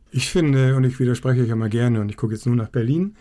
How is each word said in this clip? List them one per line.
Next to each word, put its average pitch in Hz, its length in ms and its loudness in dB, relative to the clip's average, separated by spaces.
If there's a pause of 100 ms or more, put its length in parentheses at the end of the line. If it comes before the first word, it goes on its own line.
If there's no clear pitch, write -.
(160)
Ich 127 140 -2
finde, 135 460 2
und 131 80 2
ich 127 160 0
widerspreche 123 420 0
euch 120 80 0
ja 117 60 -2
mal 110 160 -2
gerne, 117 280 2
und 104 100 -2
ich 104 80 -10
gucke 110 180 -4
jetzt 107 100 -8
nur 120 100 2
nach 113 140 -2
Berlin, 156 520 -2